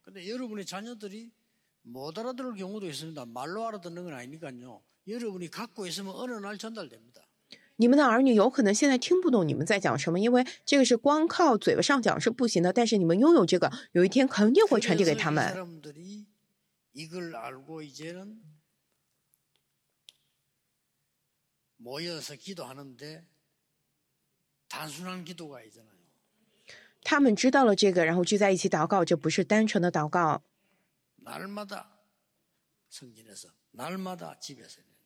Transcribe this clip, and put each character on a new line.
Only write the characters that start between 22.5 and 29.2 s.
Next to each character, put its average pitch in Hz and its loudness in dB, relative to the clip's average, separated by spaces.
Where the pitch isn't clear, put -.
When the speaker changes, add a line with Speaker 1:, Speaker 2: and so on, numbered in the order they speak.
Speaker 1:
도 151 -12
하 131 -16
는 135 -18
데 156 -18
단 156 -12
순 160 -14
한 185 -12
기 175 -16
도 160 -16
가 127 -18
아 - -20
니 107 -20
잖 110 -20
아 104 -20
요. 90 -20
Speaker 2:
他 285 2
们 247 6
知 254 2
道 269 6
了 202 4
这 196 4
个， 175 4
然 165 2
后 180 2
聚 208 0
在 196 4
一 190 2
起 185 -2
祷 160 0
告， 190 2
这 170 2
不 160 -2